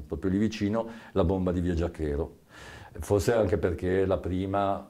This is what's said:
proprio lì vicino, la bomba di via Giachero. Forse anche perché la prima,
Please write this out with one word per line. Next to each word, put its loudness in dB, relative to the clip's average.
proprio -2
lì 2
vicino, 0
la 4
bomba 2
di 0
via 0
Giachero. -4
Forse 2
anche 4
perché 2
la 2
prima, -2